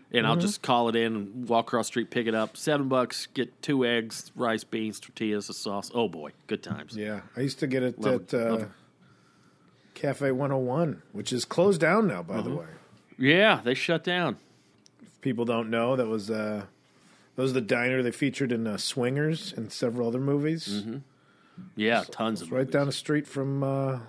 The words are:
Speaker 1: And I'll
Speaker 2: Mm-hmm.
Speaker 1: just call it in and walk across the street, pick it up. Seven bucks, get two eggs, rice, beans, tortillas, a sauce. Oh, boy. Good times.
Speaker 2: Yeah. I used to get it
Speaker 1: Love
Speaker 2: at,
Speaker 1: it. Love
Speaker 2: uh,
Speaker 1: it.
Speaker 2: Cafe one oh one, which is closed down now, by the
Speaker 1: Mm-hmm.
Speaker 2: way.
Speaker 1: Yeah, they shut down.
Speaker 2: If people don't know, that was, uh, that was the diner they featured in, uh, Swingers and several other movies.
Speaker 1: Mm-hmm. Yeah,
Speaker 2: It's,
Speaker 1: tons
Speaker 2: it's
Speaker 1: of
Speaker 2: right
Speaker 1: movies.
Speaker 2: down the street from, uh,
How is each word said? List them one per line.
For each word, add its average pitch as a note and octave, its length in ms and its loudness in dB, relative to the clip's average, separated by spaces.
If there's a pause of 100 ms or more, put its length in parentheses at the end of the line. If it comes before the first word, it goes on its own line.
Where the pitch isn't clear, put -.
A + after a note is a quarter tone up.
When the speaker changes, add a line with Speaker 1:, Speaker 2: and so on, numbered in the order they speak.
(120)
Speaker 1:
And A#2 160 4
I'll A2+ 60 6
Speaker 2:
Mm-hmm. E3+ 80 4
Speaker 1:
just G3+ 200 0
call A#2+ 280 2
it A2+ 60 0
in A2+ 200 2
and G#2+ 340 -8
walk A#2 200 2
across A2+ 180 0
the - 60 -10
street, A#2 180 -2
pick A#2+ 160 0
it A2 80 2
up. A2 200 -2
Seven C#3+ 320 0
bucks, B2+ 460 0
get A#2+ 300 -4
two C3+ 200 2
eggs, A#2 520 -2
rice, A2+ 280 0
beans, A2 360 -6
tortillas, G#2 500 -4
a G2 60 -10
sauce. G2+ 360 -6
Oh, A#2+ 160 0
boy. D#2 260 -10 (120)
Good G#2 160 -4
times. D2+ 340 -10
Speaker 2:
Yeah. G#2 260 -6 (140)
I A#2+ 60 -4
used C#3 180 -2
to D#3 80 0
get C3 140 0
it B2 180 -2
Speaker 1:
Love G#2+ 140 2 (180)
Speaker 2:
at, - 20 -2
Speaker 1:
it. A#2 180 2
Love A2+ 100 0
Speaker 2:
uh, - 40 -4
Speaker 1:
it. G#2 40 -14 (1300)
Speaker 2:
Cafe C#3 360 0
one C3+ 200 0
oh C3+ 80 0
one, C3 420 0 (120)
which G#2 200 -4
is A#2+ 120 0
closed F3+ 360 4
down F#3+ 260 6
now, F#2+ 140 -2
by G2 200 -4
the - 100 -4
Speaker 1:
Mm-hmm. E2+ 80 -4
Speaker 2:
way. E2 60 -10 (520)
Speaker 1:
Yeah, E3+ 460 6
they A#3 100 2
shut E3 300 0
down. F3+ 340 0 (640)
Speaker 2:
If - 200 -20
people A#2+ 240 0
don't A2+ 260 0
know, A#2 240 2
that B2 120 0
was, A2 220 -4
uh, G#2+ 360 -2 (720)
that B2 60 -4
was C3+ 120 0
the C3 80 0
diner B2 420 2
they A#2+ 80 2
featured C3+ 400 0
in, A2+ 160 0
uh, G2+ 100 -2
Swingers C#3 800 -2
and A2 140 -8
several A#2+ 360 -2
other A#2+ 120 0
movies. D3 480 0
Speaker 1:
Mm-hmm. G#2 300 -6 (800)
Yeah, G#2+ 260 4
Speaker 2:
It's, - 100 -8
Speaker 1:
tons A2+ 300 -2
Speaker 2:
it's F2 60 -12
Speaker 1:
of E2 40 -8
Speaker 2:
right B2+ 80 0
Speaker 1:
movies. C3+ 140 0
Speaker 2:
down C#3+ 120 4
the C#3+ 60 -2
street D3 360 -2
from, C#3 360 -2
uh, C3+ 460 0